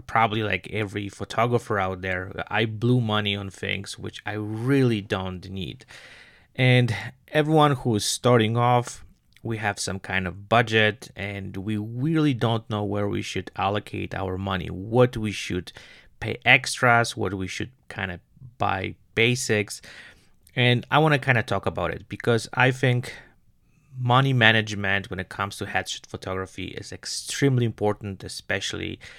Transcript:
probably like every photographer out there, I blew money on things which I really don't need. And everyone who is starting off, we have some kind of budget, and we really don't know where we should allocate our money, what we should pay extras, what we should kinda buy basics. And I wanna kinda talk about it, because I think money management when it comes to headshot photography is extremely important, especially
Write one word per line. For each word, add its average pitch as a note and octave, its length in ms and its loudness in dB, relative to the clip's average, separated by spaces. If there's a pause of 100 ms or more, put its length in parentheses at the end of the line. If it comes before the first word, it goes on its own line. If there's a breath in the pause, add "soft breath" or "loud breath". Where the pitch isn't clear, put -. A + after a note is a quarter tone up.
probably A2 380 2
like F#2+ 260 -4
every G#2 380 -4
photographer A2+ 720 -2
out F#2+ 220 -4
there, F#2 440 -6
I A2 200 0
blew A#2 340 2
money G#2+ 340 0
on G2+ 160 -6
things G2 480 -6
which - 260 -12
I G#2 100 -6
really A2+ 680 0
don't F#2+ 500 -6
need. F#2 340 -8 (720 loud breath)
And B2 400 4 (380 loud breath)
everyone D3+ 400 4
who B2+ 240 0
is G#2 80 0
starting A#2 520 4
off, A#2+ 480 0 (380)
we A2+ 140 -6
have G#2 240 -4
some F#2+ 180 -6
kind F#2 300 -2
of G2 200 -10
budget, A2 680 4
and G2 400 -8
we G2+ 200 -4
really C3+ 560 0
don't A2+ 380 0
know G#2 140 -2
where G2+ 240 -2
we G2+ 140 -2
should - 340 -8
allocate G2 580 -2
our F#2 240 -4
money, F#2+ 300 -4
what A2+ 480 2
we G#2+ 160 -4
should - 400 -6 (480 loud breath)
pay - 240 -6
extras, A#2+ 720 4
what G2+ 180 -4
we F#2 140 -4
should - 240 -8 (160)
kinda F#2 320 -8 (380)
buy F#2+ 360 0 (220)
basics. A2+ 680 0 (720 loud breath)
And B2 340 4
I C#3 100 4
wanna D3+ 200 6
kinda B2 240 2
talk G2 240 -4
about E2+ 240 -2
it, - 180 -8
because A2+ 460 0
I B2+ 160 4
think B2+ 420 0 (840 loud breath)
money B2+ 340 4
management G#2+ 800 4
when F2+ 80 -6
it F#2 100 -8
comes G2+ 280 -6
to G2 100 -6
headshot - 400 -6
photography F#2+ 600 -8
is - 260 -12
extremely - 720 0
important, G#2 580 -4
especially F#2 800 -6 (180 loud breath)